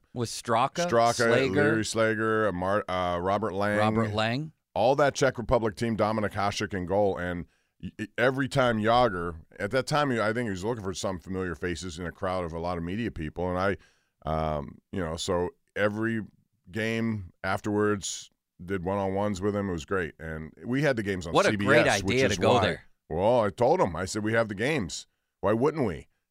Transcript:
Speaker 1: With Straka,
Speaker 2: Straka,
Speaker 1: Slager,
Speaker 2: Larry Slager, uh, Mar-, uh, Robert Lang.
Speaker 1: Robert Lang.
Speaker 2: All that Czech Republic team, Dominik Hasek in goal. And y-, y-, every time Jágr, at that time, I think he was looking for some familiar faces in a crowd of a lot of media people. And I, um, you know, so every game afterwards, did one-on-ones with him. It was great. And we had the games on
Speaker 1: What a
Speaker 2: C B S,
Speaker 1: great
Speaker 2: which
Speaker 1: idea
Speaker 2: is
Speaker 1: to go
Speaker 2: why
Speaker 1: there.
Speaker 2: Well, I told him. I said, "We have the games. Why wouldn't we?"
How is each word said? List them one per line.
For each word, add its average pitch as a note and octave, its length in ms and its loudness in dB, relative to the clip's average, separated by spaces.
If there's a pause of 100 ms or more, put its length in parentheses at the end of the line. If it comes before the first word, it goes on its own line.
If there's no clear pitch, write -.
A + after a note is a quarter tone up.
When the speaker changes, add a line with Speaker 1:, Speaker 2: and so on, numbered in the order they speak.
(140)
Speaker 1:
With A#2+ 160 -4
Straka, C3 600 0
Speaker 2:
Straka, A#2 380 4
Speaker 1:
Slager, B2+ 280 2
Speaker 2:
Larry A2+ 280 2
Slager, A2 680 2
uh, - 20 2
Mar-, F#2 380 0
uh, F2+ 300 0
Robert G2 340 0
Lang. G#2 260 0
Speaker 1:
Robert A2 340 0
Lang. A#2 380 -2 (240)
Speaker 2:
All A#2 220 4
that C#3+ 180 4
Czech C3 220 2
Republic A2+ 380 0
team, A2+ 220 -2
Dominik G#2+ 360 0
Hasek G2 400 -2
in F2+ 120 -4
goal. G2 320 2
And F2 280 -4 (360)
y-, F2 160 -10
y-, G#2+ 100 -8 (100)
every C3 320 2
time B2 300 2
Jágr, G#2 560 2 (240)
at G2 120 -6
that B2+ 160 0
time, D3 240 0
I A2 220 0
think A#2+ 140 -4
he G2+ 40 -2
was F#2 140 -6
looking A2+ 180 -4
for F#2 100 -4
some F#2+ 240 -4
familiar F#2 380 -6
faces F2 420 -6
in F2 100 -8
a E2 40 -6
crowd F#2 320 -4
of D#2+ 100 -6
a E2 60 -8
lot F2 180 -4
of E2 60 -4
media G#2 280 -4
people. E2+ 380 -6
And F2+ 80 -2
I, F#2+ 200 0 (520)
um, D#2 500 -2 (120)
you G2 80 -6
know, E2 160 -4
so F2 340 -2 (280)
every G#2+ 440 0 (500)
game A2 600 -2 (120)
afterwards, G#2 880 0 (320)
did F2+ 200 -4
one-on-ones G2 580 0
with G#2 140 0
him. G2+ 140 -2
It - 20 -2
was D#2+ 140 -4
great. F#2 340 -2
And D#2+ 320 -10 (140)
we B2+ 160 -2
had C#3 160 2
the A2+ 60 -2
games F#2+ 220 -2
on E2+ 80 -4
Speaker 1:
What F#3 120 4
a E3+ 60 2
Speaker 2:
C A2 40 0
B G2+ 100 -2
S, - 40 2
Speaker 1:
great D3 160 6
Speaker 2:
which B2 80 4 (180)
Speaker 1:
idea C3 160 4
Speaker 2:
is G#2 80 0
Speaker 1:
to F2 60 -4
go A2+ 140 6
Speaker 2:
why A#2+ 60 4
Speaker 1:
there. F2 200 0 (280)
Speaker 2:
Well, G#2 320 2
I G#2 80 2
told C3+ 320 4
him. F#2 140 0
I F2+ 100 -2
said, G#2 180 -4
"We A2 100 0
have A2+ 160 2
the G#2+ 60 -8
games. A2+ 520 -2 (340)
Why G2 120 2
wouldn't D3 320 2
we?" D#2+ 220 -4 (240)